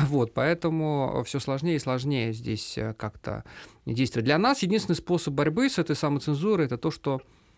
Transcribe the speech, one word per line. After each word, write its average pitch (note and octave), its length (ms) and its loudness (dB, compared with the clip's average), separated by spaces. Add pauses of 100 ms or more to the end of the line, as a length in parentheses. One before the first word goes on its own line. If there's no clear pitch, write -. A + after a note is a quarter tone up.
вот, C3+ 260 2
поэтому D3+ 960 0
всё - 140 -4
сложнее C#3+ 360 0
и - 20 2
сложнее B2+ 540 0
здесь, A2+ 460 -6
э, A2 160 -4
как-то G#2+ 500 -6 (420)
действовать. B2 380 0
Для D3 140 4
нас B3+ 240 2
единственный F#3+ 340 2
способ E3 380 0
борьбы D#3 340 2
с - 100 -2
этой D#3+ 160 2
самоцензурой — D3+ 720 2
это B2 120 -2
то, D#3 120 -2
что, C#3 300 -4 (360)